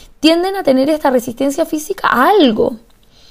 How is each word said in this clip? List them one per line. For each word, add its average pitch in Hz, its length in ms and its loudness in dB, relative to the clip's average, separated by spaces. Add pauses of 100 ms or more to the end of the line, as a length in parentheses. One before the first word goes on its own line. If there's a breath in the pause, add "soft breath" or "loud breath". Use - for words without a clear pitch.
(200 loud breath)
tienden 349 360 0
a 381 60 -6
tener 269 280 0
esta 302 200 0
resistencia 262 540 -2
física - 440 -6
a 269 220 2
algo 262 460 2 (540 soft breath)